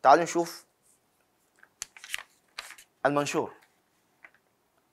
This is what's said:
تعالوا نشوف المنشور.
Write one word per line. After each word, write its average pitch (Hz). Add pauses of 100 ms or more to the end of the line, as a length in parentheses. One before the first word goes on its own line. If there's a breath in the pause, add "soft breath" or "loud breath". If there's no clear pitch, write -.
تعالوا 151
نشوف 170 (2500)
المنشور. 143 (1400)